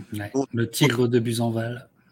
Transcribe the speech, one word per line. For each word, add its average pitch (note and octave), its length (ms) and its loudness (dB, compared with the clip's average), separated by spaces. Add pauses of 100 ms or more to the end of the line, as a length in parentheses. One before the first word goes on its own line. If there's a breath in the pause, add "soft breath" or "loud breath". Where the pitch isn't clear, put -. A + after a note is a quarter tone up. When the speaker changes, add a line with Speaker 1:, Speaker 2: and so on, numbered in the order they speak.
(120)
Speaker 1:
Ouais. G#2 240 -6
Speaker 2:
Donc, C3+ 180 0
Speaker 1:
Le A#2 160 0
tigre B2 380 2
de A#2+ 120 4
Buzenval. A#2 680 -2 (240 loud breath)